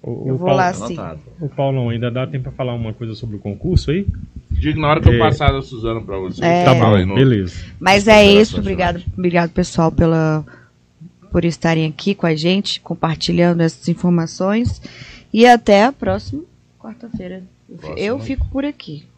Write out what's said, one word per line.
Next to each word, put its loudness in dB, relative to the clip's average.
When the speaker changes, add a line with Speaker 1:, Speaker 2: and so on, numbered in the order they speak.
Speaker 1:
O, -8
Speaker 2:
Eu -2
Speaker 1:
o -4
Speaker 2:
vou -2
Speaker 1:
Paulo, 4
Speaker 2:
lá 2
sim. -10
Speaker 3:
Anotado. -12
Speaker 1:
o -6
Paulão, -2
ainda -4
dá -4
tempo -8
pra -10
falar -6
uma -6
coisa -10
sobre -10
o -12
concurso -4
aí? -2
Speaker 4:
Digo -2
na 0
hora 2
que 6
eu 8
Speaker 1:
É. 4
Speaker 4:
passar 2
a -4
Suzana -6
pra -8
você. -6
Speaker 2:
É. 2
Speaker 4:
Você 0
Speaker 1:
Tá 6
Speaker 4:
fala 4
Speaker 1:
bom, 6
Speaker 4:
aí 2
no -4
Speaker 1:
beleza. 2
Speaker 2:
Mas 4
Speaker 4:
nas 8
Speaker 2:
é 10
isso, 8
Speaker 4:
considerações -2
Speaker 2:
obrigado, -2
Speaker 4:
finais. -8
Speaker 2:
obrigado 0
pessoal 0
pela, 0
por 0
estarem 0
aqui -4
com -4
a 2
gente, -2
compartilhando 0
essas -2
informações. -2
E 6
até 6
a 2
próxima -6
quarta-feira. -14
Eu -20
fi-, -18
Speaker 4:
Próxima. -8
Speaker 2:
eu -4
fico -6
por -4
aqui. -12